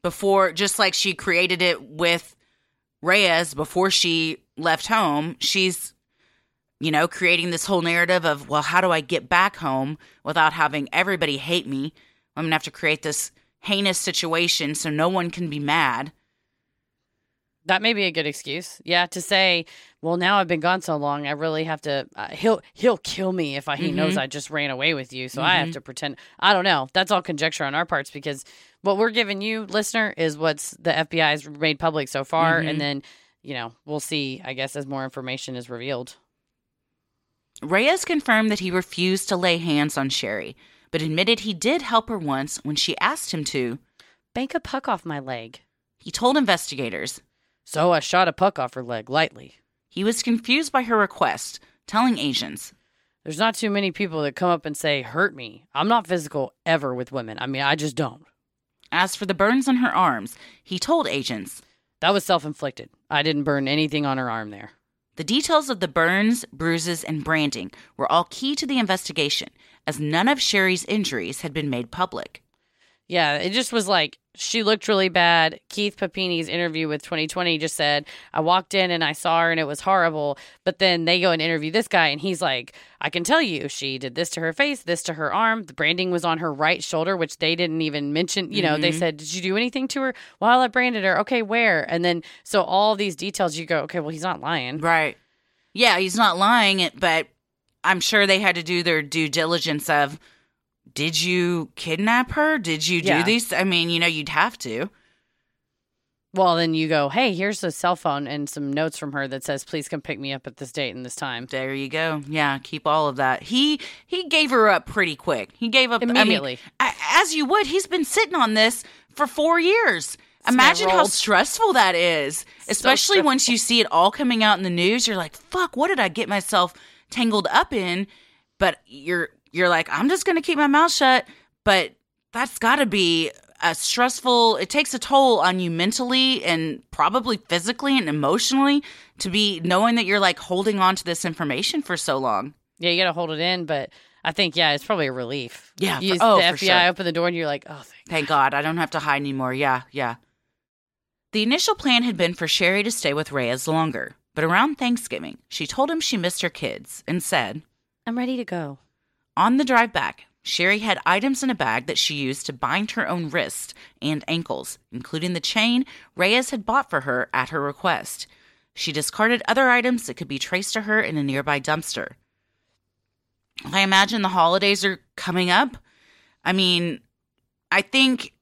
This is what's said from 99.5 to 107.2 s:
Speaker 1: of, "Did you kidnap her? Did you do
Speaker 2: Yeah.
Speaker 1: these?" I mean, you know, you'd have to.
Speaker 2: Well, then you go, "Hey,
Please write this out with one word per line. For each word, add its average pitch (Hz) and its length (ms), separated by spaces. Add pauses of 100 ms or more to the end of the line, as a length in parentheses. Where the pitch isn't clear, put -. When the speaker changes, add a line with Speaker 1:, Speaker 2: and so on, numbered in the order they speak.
Speaker 1:
of, 147 280 (760)
"Did 156 280
you 175 540
kidnap 220 560
her? 311 260
Did 160 280
you 170 160
do 185 60
Speaker 2:
Yeah. 180 160
Speaker 1:
these?" 226 300
I 190 100
mean, 175 260
you 170 100
know, 170 80
you'd 156 220
have 165 300
to. 127 300 (1400)
Speaker 2:
Well, 185 220
then 165 180
you 160 140
go, 147 220
"Hey, 214 240